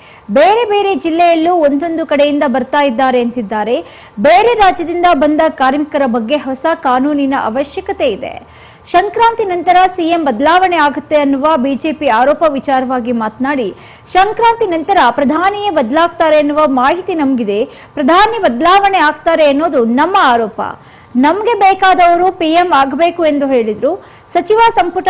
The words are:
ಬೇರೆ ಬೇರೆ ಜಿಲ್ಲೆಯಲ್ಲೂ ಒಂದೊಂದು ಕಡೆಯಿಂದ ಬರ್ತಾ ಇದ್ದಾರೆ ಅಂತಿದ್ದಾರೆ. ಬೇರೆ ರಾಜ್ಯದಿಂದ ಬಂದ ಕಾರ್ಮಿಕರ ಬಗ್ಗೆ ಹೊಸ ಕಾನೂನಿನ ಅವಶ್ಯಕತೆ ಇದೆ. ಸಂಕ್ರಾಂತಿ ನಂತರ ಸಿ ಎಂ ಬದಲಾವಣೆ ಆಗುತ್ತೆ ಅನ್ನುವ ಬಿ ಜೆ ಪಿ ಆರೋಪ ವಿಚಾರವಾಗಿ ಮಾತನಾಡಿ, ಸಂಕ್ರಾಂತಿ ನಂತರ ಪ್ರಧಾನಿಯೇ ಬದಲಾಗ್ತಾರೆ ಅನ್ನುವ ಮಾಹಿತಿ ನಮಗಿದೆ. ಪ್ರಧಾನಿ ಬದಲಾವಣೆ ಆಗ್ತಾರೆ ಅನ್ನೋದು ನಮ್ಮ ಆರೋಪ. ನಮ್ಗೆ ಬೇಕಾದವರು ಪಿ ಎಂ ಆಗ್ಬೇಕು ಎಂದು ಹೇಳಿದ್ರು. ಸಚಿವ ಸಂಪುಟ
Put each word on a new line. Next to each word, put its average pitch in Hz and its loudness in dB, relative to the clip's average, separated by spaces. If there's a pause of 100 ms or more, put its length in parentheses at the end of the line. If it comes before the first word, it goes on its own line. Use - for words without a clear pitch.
(300)
ಬೇರೆ 370 4
ಬೇರೆ 403 0
ಜಿಲ್ಲೆಯಲ್ಲೂ 339 0
ಒಂದೊಂದು 320 0
ಕಡೆಯಿಂದ 294 0
ಬರ್ತಾ 262 -2
ಇದ್ದಾರೆ 262 0
ಅಂತಿದ್ದಾರೆ. 226 -4 (440)
ಬೇರೆ 392 4
ರಾಜ್ಯದಿಂದ 349 0
ಬಂದ 302 0
ಕಾರ್ಮಿಕರ 285 -2
ಬಗ್ಗೆ 240 -2
ಹೊಸ 262 -6
ಕಾನೂನಿನ 277 0 (160)
ಅವಶ್ಯಕತೆ 302 -4
ಇದೆ. - -12 (560)
ಸಂಕ್ರಾಂತಿ 453 0
ನಂತರ 359 0 (180)
ಸಿ 320 -2
ಎಂ 330 0
ಬದಲಾವಣೆ 320 0
ಆಗುತ್ತೆ 294 0
ಅನ್ನುವ 277 0 (100)
ಬಿ 269 -2
ಜೆ 302 -4
ಪಿ 277 -4
ಆರೋಪ 262 2
ವಿಚಾರವಾಗಿ 254 -2
ಮಾತನಾಡಿ, 233 -4 (320)
ಸಂಕ್ರಾಂತಿ 440 0
ನಂತರ 349 0 (120)
ಪ್ರಧಾನಿಯೇ 359 -2
ಬದಲಾಗ್ತಾರೆ 311 0
ಅನ್ನುವ 294 -2
ಮಾಹಿತಿ 294 -2
ನಮಗಿದೆ. 247 -2 (300)
ಪ್ರಧಾನಿ 370 2
ಬದಲಾವಣೆ 359 2
ಆಗ್ತಾರೆ 311 0
ಅನ್ನೋದು 285 0
ನಮ್ಮ 285 0
ಆರೋಪ. 233 0 (560)
ನಮ್ಗೆ 381 0 (100)
ಬೇಕಾದವರು 370 2 (100)
ಪಿ 320 -2
ಎಂ 349 2 (100)
ಆಗ್ಬೇಕು 330 -2
ಎಂದು 285 -2
ಹೇಳಿದ್ರು. 220 -2 (420)
ಸಚಿವ 403 2 (180)
ಸಂಪುಟ 359 -2